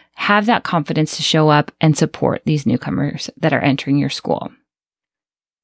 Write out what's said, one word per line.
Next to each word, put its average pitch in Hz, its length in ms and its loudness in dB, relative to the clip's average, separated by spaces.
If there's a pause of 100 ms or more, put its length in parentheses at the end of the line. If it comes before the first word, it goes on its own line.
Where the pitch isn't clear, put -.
(140)
have 208 320 0
that 233 160 2
confidence 156 540 -2
to 156 80 -6
show 156 240 4
up 147 320 2
and 156 180 4
support - 460 0
these 151 200 0
newcomers - 720 -4
that 160 160 -2
are 131 120 0
entering 139 340 0
your 139 120 0
school. - 420 -6 (1120)